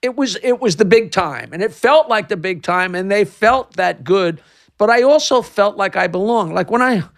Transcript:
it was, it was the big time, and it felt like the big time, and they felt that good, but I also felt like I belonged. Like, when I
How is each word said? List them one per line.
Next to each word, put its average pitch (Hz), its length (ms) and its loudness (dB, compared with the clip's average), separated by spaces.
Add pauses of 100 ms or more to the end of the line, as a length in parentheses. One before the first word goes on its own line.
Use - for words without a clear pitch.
it 247 160 -4
was, 262 260 -2
it 247 160 0
was 202 160 0
the 214 80 2
big 214 300 2
time, 135 400 -4
and 175 100 -4
it 214 100 -4
felt 302 360 2
like 214 180 -2
the 208 80 -6
big 180 260 -8
time, 180 320 -2
and 185 160 -6
they 202 140 2
felt 233 540 0
that 175 260 -2
good, 170 380 0 (360)
but 208 120 2
I 233 140 4
also 277 380 4
felt 202 360 -2
like 196 180 -4
I 185 120 0
belonged. 196 460 -2
Like, 180 160 -4
when 247 120 0
I 247 220 0 (140)